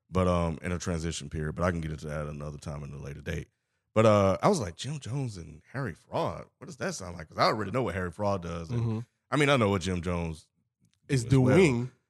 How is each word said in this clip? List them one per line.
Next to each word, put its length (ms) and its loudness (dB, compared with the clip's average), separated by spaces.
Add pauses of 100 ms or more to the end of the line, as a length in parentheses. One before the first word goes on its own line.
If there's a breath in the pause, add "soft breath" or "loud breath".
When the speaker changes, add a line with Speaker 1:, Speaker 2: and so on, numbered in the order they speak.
Speaker 1:
but, 200 2
um, 340 0
in 80 -6
a 80 -2
transition 500 -6
period. 280 -6
But 80 -2
I 80 2
can 80 -2
get 100 -6
into 160 -8
that 200 -6
another 320 -10
time 260 -10
in 80 -12
a 100 -12
later 180 -12
date. 280 -8 (480)
But, 100 6
uh, 340 6
I 80 4
was 120 2
like, 160 -6
"Jim 240 -8
Jones 360 -6
and 240 -16 (120)
Harry 220 -6
Fraud. 500 -6 (140)
What 100 -18
does 80 -16
that 180 -6
sound 220 -10
like?" 120 -12
'Cause 100 -12
I 80 4
already 260 0
know 100 0
what 140 -2
Harry 160 -2
Fraud 300 -2
does. 280 -8
And, 100 0
Speaker 2:
Mm-hmm. 180 0 (340)
Speaker 1:
I 40 0
mean, 140 4
I 60 6
know 140 6
what 120 2
Jim 200 0
Jones 440 -4 (640)
Speaker 2:
Is 160 0
Speaker 1:
do 180 6
as 40 6
well. 100 6
Speaker 2:
doing. 340 4 (200)